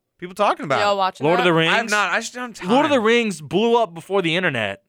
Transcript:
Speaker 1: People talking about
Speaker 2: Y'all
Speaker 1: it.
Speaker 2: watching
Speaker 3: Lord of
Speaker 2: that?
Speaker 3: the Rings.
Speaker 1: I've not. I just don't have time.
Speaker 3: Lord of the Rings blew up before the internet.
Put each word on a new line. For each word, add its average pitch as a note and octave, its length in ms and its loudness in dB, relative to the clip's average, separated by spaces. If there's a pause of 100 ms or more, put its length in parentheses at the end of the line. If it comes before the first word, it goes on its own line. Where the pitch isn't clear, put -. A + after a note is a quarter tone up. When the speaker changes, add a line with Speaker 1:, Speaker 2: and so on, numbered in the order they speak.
(160)
Speaker 1:
People F3+ 180 -14
talking B3 300 -2
about C3+ 160 0
Speaker 2:
Y'all G3+ 140 2
Speaker 1:
it. - 20 -2
Speaker 2:
watching F#3 300 -2
Speaker 3:
Lord F3+ 120 2
of - 60 0
Speaker 2:
that? F3+ 60 4
Speaker 3:
the D#3+ 40 2
Rings. E3 200 2
Speaker 1:
I've A3+ 160 -2
not. G3+ 220 0
I G#3 80 -2
just A3+ 120 -12
don't A#3+ 240 -12
have F3+ 100 -12
time. F#3 80 -4
Speaker 3:
Lord D4 120 4
of D4 40 -2
the C#4 100 4
Rings G#3+ 420 0
blew G#3+ 340 2
up G#3+ 160 0
before F#3 300 -4
the E3 120 0
internet. B2 540 -2